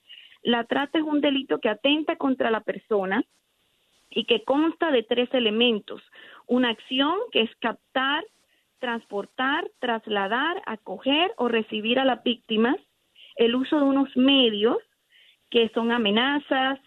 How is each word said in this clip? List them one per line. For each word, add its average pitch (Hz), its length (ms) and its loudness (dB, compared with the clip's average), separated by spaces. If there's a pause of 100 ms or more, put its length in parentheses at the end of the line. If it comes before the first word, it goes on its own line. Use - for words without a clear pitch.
(420)
la 233 220 0
trata 277 340 -2
es 311 60 2
un 302 180 -2
delito 285 380 0
que 240 100 0
atenta 294 460 0
contra 262 360 -2
la 220 100 -2
persona 196 640 -2 (840)
y 220 160 -4
que 226 180 0
consta 311 480 0
de 240 120 2
tres 240 300 -2
elementos. 226 680 0 (460)
Una 247 220 2
acción 277 460 -2 (160)
que 240 100 2
es 226 160 -4
captar, 269 680 -4 (540)
transportar, 240 880 -4 (100)
trasladar, 226 840 -2
acoger 262 720 -2
o 247 100 0
recibir 226 520 -2
a 269 60 2
las 247 180 0
víctimas, 233 520 0 (600)
el 233 200 4
uso 262 220 0
de 294 60 2
unos 269 340 2
medios 254 600 4 (720)
que 233 200 2
son 233 220 -2
amenazas, 262 960 0